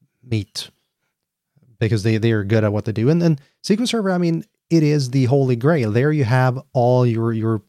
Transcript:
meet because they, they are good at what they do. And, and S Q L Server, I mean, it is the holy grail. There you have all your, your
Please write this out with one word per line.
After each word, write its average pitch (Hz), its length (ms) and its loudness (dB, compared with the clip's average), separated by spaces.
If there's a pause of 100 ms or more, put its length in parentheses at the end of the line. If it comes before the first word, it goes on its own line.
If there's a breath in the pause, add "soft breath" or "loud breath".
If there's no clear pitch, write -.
(240)
meet 113 460 -8 (1120)
because 107 240 0
they, 110 140 0
they 113 140 0
are 107 120 0
good 107 200 0
at 104 80 0
what 104 140 -4
they 113 60 -4
do. 110 180 0
And, 170 140 2
and 160 180 0 (220 soft breath)
S 202 120 0
Q - 40 2
L 247 80 -4
Server, 202 240 -2
I 180 80 -2
mean, 165 260 -2 (240)
it 165 140 2
is 147 260 0
the 131 160 0
holy 127 300 2
grail. 123 360 0
There 127 200 0
you 147 140 0
have 127 360 0 (120)
all 123 300 2
your, 113 300 0
your 110 360 -2